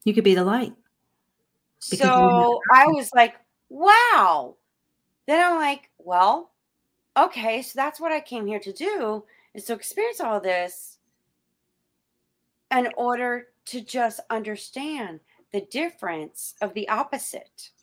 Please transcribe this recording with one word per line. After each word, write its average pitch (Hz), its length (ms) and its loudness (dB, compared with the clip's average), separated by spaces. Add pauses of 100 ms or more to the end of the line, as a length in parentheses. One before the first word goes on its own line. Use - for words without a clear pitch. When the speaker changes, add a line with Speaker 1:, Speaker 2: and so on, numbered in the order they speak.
Speaker 1:
You 214 100 0
could 214 100 2
be 190 120 6
the 185 80 2
light. 226 300 -2 (1160)
Because - 140 -4
you 262 60 6
have 254 60 4
Speaker 2:
So 240 460 4 (120)
I 262 100 10
Speaker 1:
compassion. 311 120 4
Speaker 2:
was 262 180 -6
like, 233 220 6 (340)
"Wow." 285 840 4 (720)
Then 302 180 2
I'm 349 140 2
like, 285 300 -4 (100)
"Well, 190 520 0 (680)
okay, 240 440 0
so - 140 -14
that's 285 240 -6
what 320 120 -4
I 311 80 -4
came 233 280 -10
here 208 120 -8
to 196 140 -14
do, 240 500 -6 (300)
is - 120 -18
to 233 80 -8
experience 427 460 -8
all 226 200 -4
this 180 580 -6 (1700)
in 247 260 0
order 240 500 -4 (180)
to 247 160 -14
just 233 380 -6 (120)
understand 220 880 -10 (320)
the 202 100 -6
difference 202 1000 -10
of 208 120 -6
the 208 160 -8
opposite." - 800 -10 (140)